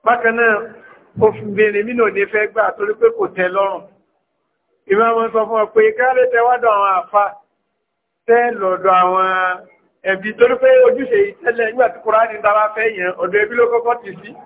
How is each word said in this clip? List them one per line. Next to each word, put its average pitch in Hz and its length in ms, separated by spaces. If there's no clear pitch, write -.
Bákan 233 300
náà, 226 200
obìnrin 214 720
mi 247 100
ò 226 140
ní 196 160
fẹ́ 214 240
gbà 214 220
torí 208 220
pé 226 160
kò 226 180
tẹ́ 180 220
lọ́rùn. 196 340
Ìmọ̀ 214 180
àwọn 226 240
sọ 220 120
fún 220 180
ọ 208 60
pé 220 160
ká 247 220
lè 254 120
tẹ́ 240 200
wádọ̀ 240 260
àwọn 202 220
àfáà, 196 340
tẹ́ 240 240
lọ́dọ̀ 190 420
àwọn 185 320
ẹbí, 190 280
torí 247 220
pé 262 140
ojúṣe - 360
yìí 202 180
tẹ́lẹ̀ 233 300
nígbà 233 220
tí - 120
Kùránì 220 360
ń 208 60
dára 214 280
fẹ́ 185 200
yẹn, 180 240
ọ̀dọ̀ 180 260
ẹbí 214 160
ló 240 100
kọ́kọ́ 233 320
ti 190 160
sí. 208 180